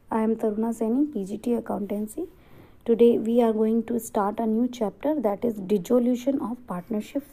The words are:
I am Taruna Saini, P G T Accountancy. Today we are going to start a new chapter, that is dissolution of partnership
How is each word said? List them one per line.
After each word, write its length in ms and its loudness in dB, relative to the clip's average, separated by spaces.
I 100 0
am 160 2
Taruna 420 -2
Saini, 320 0
P 140 -4
G 140 -8
T 160 -2
Accountancy. 760 -6
Today 320 6
we 240 2
are 140 4
going 300 2
to 140 -4
start 400 -2
a 80 -2
new 220 2
chapter, 500 -2
that 240 0
is 120 -2
dissolution 840 0
of 280 -6
partnership 560 -6